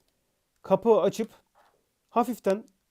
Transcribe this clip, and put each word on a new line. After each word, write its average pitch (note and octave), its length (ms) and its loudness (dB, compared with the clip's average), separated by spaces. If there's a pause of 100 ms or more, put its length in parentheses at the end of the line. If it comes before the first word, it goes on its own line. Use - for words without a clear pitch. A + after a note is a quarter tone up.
(640)
Kapağı F#3+ 380 2
açıp G3+ 300 -2 (800)
hafiften A3+ 560 -4 (260)